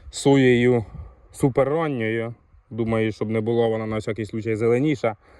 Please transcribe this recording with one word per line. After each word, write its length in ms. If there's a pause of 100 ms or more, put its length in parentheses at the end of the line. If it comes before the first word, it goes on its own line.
(120)
соєю 720 (480)
суперранньою. 1040 (360)
Думаю, 420
щоб 180
не 100
була 280
вона 180
на 100
всякий 300
случай 300
зеленіша. 600 (240)